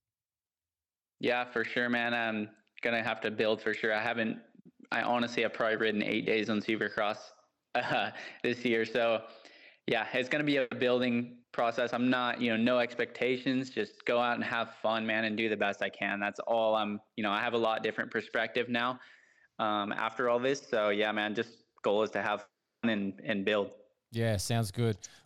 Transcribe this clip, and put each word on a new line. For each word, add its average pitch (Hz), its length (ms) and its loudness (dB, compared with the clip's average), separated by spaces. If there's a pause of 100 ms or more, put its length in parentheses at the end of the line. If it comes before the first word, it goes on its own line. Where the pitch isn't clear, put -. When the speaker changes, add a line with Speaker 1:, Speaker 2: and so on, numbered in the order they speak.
(1200)
Speaker 1:
Yeah, 123 240 2
for 117 200 -2
sure, 123 240 0
man. 120 240 2
I'm 110 380 0 (320)
gonna 117 200 0
have 113 200 -4
to 110 80 0
build 107 320 2
for 107 100 0
sure. 107 220 0
I 107 80 0
haven't, 117 360 -2 (540)
I 117 80 0
honestly 120 420 0
have 107 120 0
probably 110 220 0
ridden 107 260 2
eight 110 240 0
days 110 240 2
on 107 100 0
Supercross, 107 560 -2 (320)
<laughs> - 260 -14
uh, 120 360 0 (320)
this 120 220 -2
year. 113 200 2
So, 113 380 2 (640)
yeah, 113 260 0
it's 127 160 0
gonna 151 160 0
be 143 140 2
a 127 80 2 (120)
building 123 600 2 (120)
process. 120 420 0
I'm 123 180 2
not, 123 300 0
you 120 100 2
know, 110 60 2
no 123 220 4
expectations. 127 920 -2
Just - 340 -6
go 120 160 2
out 120 140 0
and 117 100 -4
have 113 380 -4
fun, 113 240 0
man, 110 180 0
and 107 120 -2
do 113 120 0
the 107 80 0
best 101 260 0
I 98 60 0
can. 101 320 -4
That's 101 200 -4
all 113 340 2
I'm, 104 260 0 (160)
you 113 60 -4
know, 107 80 0
I 101 100 0
have 120 140 -2
a 120 40 2
lot 110 240 2
different - 280 -2
perspective 113 580 -2
now, 123 300 -2 (600)
um, 107 340 0
after 113 360 -2
all 120 100 4
this. 135 300 0
So, 107 220 2
yeah, 107 220 2
man, 107 220 -2
just 113 160 -2 (320)
goal 107 200 4
is 104 80 0
to 101 120 -2
have 104 220 -2 (380)
fun 120 80 0
and, 98 340 -2
and 101 200 -2
build. 104 260 2 (400)
Speaker 2:
Yeah, 113 260 0
sounds 113 340 -2
good. 113 260 0 (300)